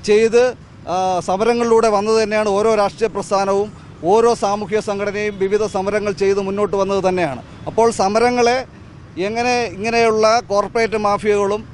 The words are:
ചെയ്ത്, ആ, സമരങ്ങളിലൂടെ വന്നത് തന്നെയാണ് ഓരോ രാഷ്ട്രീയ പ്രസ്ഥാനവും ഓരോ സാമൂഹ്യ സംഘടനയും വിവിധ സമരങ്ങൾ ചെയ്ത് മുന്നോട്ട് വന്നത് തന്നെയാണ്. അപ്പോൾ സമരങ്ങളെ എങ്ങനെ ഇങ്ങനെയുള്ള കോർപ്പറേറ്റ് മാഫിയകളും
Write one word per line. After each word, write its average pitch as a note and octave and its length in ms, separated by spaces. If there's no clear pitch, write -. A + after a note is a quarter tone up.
ചെയ്ത്, A3+ 340
ആ, F3+ 40
സമരങ്ങളിലൂടെ A3+ 680
വന്നത് G#3+ 260
തന്നെയാണ് G#3+ 360
ഓരോ A3 120
രാഷ്ട്രീയ G3 340
പ്രസ്ഥാനവും G3 520
ഓരോ A#3 180
സാമൂഹ്യ G#3 440
സംഘടനയും G#3 560
വിവിധ G3+ 220
സമരങ്ങൾ G3+ 380
ചെയ്ത് G3 240
മുന്നോട്ട് G3+ 340
വന്നത് G3 280
തന്നെയാണ്. D#3+ 340
അപ്പോൾ A3+ 200
സമരങ്ങളെ A#3+ 560
എങ്ങനെ A#3+ 280
ഇങ്ങനെയുള്ള A3+ 500
കോർപ്പറേറ്റ് G3+ 560
മാഫിയകളും G#3 560